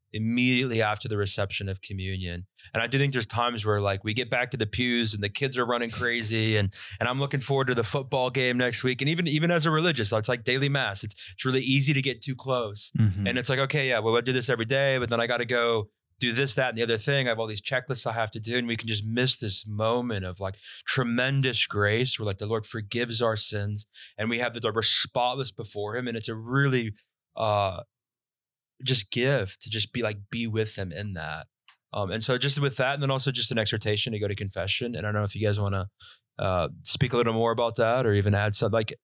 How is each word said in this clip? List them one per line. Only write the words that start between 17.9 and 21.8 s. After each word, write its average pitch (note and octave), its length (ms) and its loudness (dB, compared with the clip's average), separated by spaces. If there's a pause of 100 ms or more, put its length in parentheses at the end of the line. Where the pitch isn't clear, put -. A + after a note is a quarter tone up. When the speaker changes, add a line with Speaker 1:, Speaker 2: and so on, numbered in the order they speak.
Speaker 1:
I A#2 60 -2
have A2 200 -2
to A2+ 80 -8
do." A#2 180 -2
And A#2+ 80 -2
we A#2 100 0
can A2+ 120 -6
just G#2+ 180 -2
miss B2 300 2
this G#2+ 320 -6
moment A2 560 -2
of, F2+ 160 -8
like, G2 160 -6 (300)
tremendous B2+ 800 2
grace G#2+ 520 2